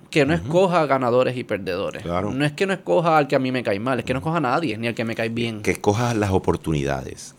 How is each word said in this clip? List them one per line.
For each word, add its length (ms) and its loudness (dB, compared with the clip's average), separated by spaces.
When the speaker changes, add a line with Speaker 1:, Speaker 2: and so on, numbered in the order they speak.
Speaker 1:
que 160 4
no 80 2
Speaker 2:
Ujú. 100 0
Speaker 1:
escoja 440 2
ganadores 500 2
y 60 -6
perdedores. 580 -4
Speaker 2:
Claro. 300 -2
Speaker 1:
No 140 0
es 80 -2
que 120 -2
no 80 0
escoja 440 2
al 100 4
que 80 2
a 40 4
mí 120 -2
me 100 -2
cae 180 -2
mal, 200 -2
es 60 -6
que 80 -2
no 60 -4
escoja 180 -2
a 40 0
nadie, 380 0
ni 80 -2
al 80 -4
que 100 -4
me 80 -4
cae 160 -4
bien. 320 -4
Speaker 2:
Que 100 -2
escojas 440 0
las 160 2
oportunidades, 1080 -2